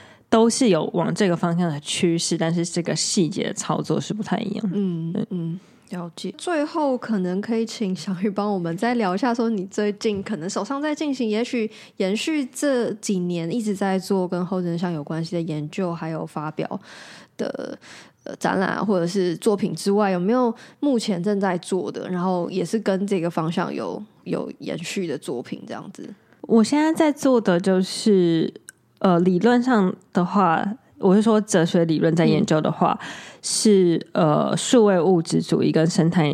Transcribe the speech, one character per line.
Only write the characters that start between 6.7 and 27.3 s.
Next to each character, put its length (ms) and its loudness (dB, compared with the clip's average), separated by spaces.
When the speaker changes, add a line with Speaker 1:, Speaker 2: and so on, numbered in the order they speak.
Speaker 2:
可 220 -4
能 200 -2
可 160 -4
以 80 0
请 320 -4
小 160 -8
玉 100 0
帮 200 -2
我 60 0
们 180 -4
再 200 0
聊 180 2
一 60 0
下， 120 2
说 160 0
你 200 -2
最 260 -2
近 300 -2
可 140 -6
能 120 -6
手 160 -4
上 160 -6
在 140 -2
进 180 -4
行， 160 -2
也 140 0
许 260 -2
延 200 0
续 280 -2
这 480 0
几 260 -2
年 340 -2
一 80 -2
直 140 -2
在 240 0
做 280 0
跟 160 -2
后 160 -2
真 160 -2
相 160 -2
有 120 -4
关 200 -6
系 120 -6
的 80 -2
研 260 -6
究， 240 -4
还 160 -8
有 160 -6
发 240 -8
表 300 -6
的， 400 -8
呃， 120 -12
展 240 -2
览 100 0
啊， 140 -2
或 160 0
者 80 0
是 300 -2
作 200 2
品 160 -2
之 180 -2
外， 200 2
有 80 0
没 120 0
有 220 2
目 200 2
前 240 -2
正 160 0
在 180 0
做 340 -4
的， 160 -8
然 160 -4
后 280 -2
也 120 -2
是 140 -2
跟 300 0
这 120 0
个 80 -2
方 240 -2
向 220 -2
有， 280 -6
有 340 -4
延 180 -8
续 300 -6
的 100 -6
作 240 -8
品 240 -10
这 80 -12
样 180 -12
子？ 160 -16
Speaker 1:
我 220 6
现 160 2
在 140 2
在 180 4
做 300 2